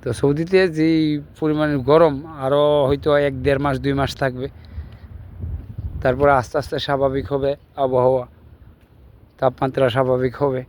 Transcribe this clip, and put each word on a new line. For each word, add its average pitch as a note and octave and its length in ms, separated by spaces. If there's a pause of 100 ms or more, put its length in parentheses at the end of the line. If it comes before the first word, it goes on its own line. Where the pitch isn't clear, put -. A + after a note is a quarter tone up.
তো B2 100
সৌদিতে E3 540
যেই D#3 540 (180)
পরিমাণের D3+ 380
গরম, D3 480
আরও D3 640
হয়তো C#3+ 280
এক C#3 280
দেড় C#3 160
মাস, C#3 200
দুই C#3 140
মাস C#3 220
থাকবে, C3 320 (1500)
তারপরে C#3 300
আস্তে C3+ 260
আস্তে C#3+ 220
স্বাভাবিক C3+ 540
হবে C#3 220 (200)
আবহাওয়া, B2+ 520 (1080)
তাপমাত্রা C3 520
স্বাভাবিক B2+ 460
হবে। C3 340